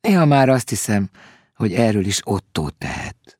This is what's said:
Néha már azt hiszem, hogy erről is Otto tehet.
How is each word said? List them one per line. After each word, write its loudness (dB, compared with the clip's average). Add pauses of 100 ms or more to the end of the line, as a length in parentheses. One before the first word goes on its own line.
Néha 2
már 4
azt 0
hiszem, -2 (440)
hogy -4
erről 2
is -4
Otto -6
tehet. -14